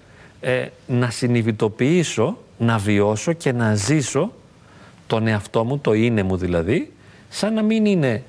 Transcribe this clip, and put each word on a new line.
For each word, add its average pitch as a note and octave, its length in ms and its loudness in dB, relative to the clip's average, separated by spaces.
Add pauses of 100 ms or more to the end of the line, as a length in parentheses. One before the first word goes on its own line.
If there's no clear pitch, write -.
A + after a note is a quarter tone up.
(400)
ε, B2+ 260 -4 (200)
να B2 240 0
συνειδητοποιήσω, A#2+ 1300 0 (220)
να A#2 200 2
βιώσω G#2 540 0
και D3 200 -2
να A#2 220 0
ζήσω C3+ 580 -2 (760)
τον A2 200 0
εαυτό A2 380 0
μου, C3+ 140 -2
το C3 140 0
είναι A2 300 2
μου F#2+ 140 0
δηλαδή, F2+ 560 -2 (360)
σαν G#3+ 260 -4
να G#3+ 80 0
μην G#3+ 240 2
είναι D3+ 420 0